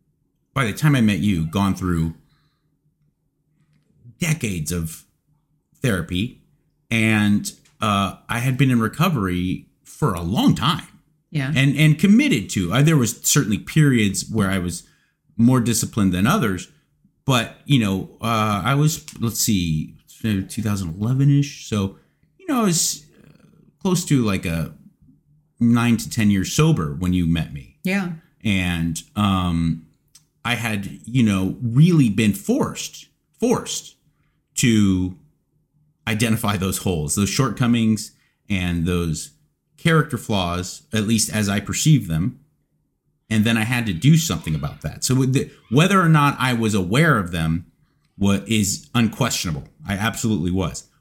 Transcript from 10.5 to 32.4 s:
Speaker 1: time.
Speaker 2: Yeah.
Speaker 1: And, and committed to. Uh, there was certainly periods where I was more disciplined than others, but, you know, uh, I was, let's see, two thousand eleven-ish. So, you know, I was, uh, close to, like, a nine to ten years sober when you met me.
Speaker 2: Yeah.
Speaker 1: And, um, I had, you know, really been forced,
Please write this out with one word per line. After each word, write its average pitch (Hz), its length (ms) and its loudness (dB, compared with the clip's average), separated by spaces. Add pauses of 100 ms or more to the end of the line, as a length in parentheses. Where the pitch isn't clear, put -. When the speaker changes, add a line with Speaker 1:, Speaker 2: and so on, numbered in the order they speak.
Speaker 1:
time. - 320 -2 (420)
Speaker 2:
Yeah. 139 240 -4
Speaker 1:
And, 135 220 2
and 156 220 4
committed 202 520 4
to. 90 220 -2
Uh, 131 100 4
there 160 140 6
was 117 240 0
certainly 107 380 0
periods 117 720 2
where 101 200 0
I 95 80 0
was 87 260 -6 (520)
more 123 240 6
disciplined 104 540 0
than 92 120 2
others, 120 420 0 (580)
but, 120 400 0
you 143 120 4
know, 95 440 -2
uh, 107 420 0
I 127 100 0
was, 151 300 0 (160)
let's 110 180 -4
see, 85 560 -2 (280)
two 98 240 -2
thousand 98 540 -6
eleven-ish. 139 680 2
So, 98 300 -2 (400)
you 381 80 -20
know, 262 160 0
I - 20 2
was, - 400 -2 (180)
uh, - 80 -20 (480)
close 185 280 0
to, 139 180 2
like, 95 220 -2
a 82 280 -4 (840)
nine 117 380 4
to - 100 -10
ten 107 220 2
years 95 200 0
sober 143 440 2
when 90 180 -2
you 90 140 2
met 80 260 0
me. 67 320 -16
Speaker 2:
Yeah. 185 280 -2 (300)
Speaker 1:
And, 87 580 -2 (140)
um, 87 720 0 (600)
I 120 80 -2
had, 110 500 -6
you 123 180 0
know, 95 380 0
really 139 480 4
been 104 240 0
forced, - 760 -6 (320)